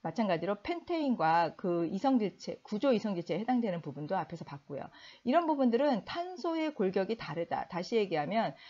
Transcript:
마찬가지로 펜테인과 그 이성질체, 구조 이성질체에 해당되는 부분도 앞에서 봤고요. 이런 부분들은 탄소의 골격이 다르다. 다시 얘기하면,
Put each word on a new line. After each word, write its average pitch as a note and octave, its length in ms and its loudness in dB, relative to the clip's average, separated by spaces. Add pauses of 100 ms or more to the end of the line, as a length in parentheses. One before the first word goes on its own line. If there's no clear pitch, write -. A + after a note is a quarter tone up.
마찬가지로 F3+ 640 0
펜테인과 A#3 960 0
그 E3+ 300 0
이성질체, G#3 760 0
구조 A#3 300 2
이성질체에 F#3+ 480 0
해당되는 A3+ 420 0
부분도 D3+ 340 -6
앞에서 E3 280 -6
봤고요. C#3+ 380 -10 (420)
이런 D#4+ 220 2
부분들은 C4+ 580 4
탄소의 E4 680 -4
골격이 F#3+ 420 0
다르다. D#3+ 520 -4
다시 F#3 280 -2
얘기하면, F#3 580 0 (160)